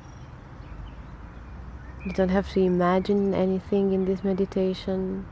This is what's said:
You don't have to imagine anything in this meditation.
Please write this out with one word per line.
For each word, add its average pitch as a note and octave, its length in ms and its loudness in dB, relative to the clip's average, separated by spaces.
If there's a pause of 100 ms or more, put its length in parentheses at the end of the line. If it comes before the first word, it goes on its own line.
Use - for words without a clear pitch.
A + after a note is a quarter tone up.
(2000)
You F#3+ 80 -6
don't F#3 160 2
have F#3+ 240 2
to F#3+ 80 4
imagine F#3 760 4
anything F#3+ 580 2
in F#3+ 120 2
this F#3 180 0
meditation. F#3+ 1080 0